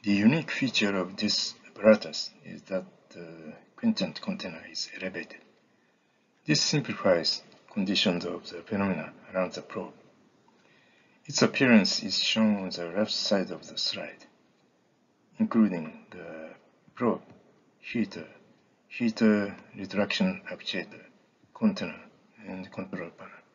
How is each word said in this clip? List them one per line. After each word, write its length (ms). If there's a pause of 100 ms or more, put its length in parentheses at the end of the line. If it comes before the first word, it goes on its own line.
The 80
unique 400
feature 440
of 220
this 380 (120)
apparatus 600 (160)
is 180
that 220 (240)
the 460 (200)
quiescent 460
container 500
is 240
elevated. 460 (1040)
This 160
simplifies 800 (320)
conditions 520
of 220
the 140
phenomena 500 (220)
around 200
the 100
probe. 300 (1300)
Its 160
appearance 640
is 160
shown 380
on 120
the 260
left 160
side 380
of 180
the 100
slide, 460 (1160)
including 720
the 400 (420)
probe, 300 (560)
heater, 480 (600)
heater 680 (180)
retraction 760
actuator, 540 (500)
container, 440 (460)
and 260
control 380
panel. 240 (220)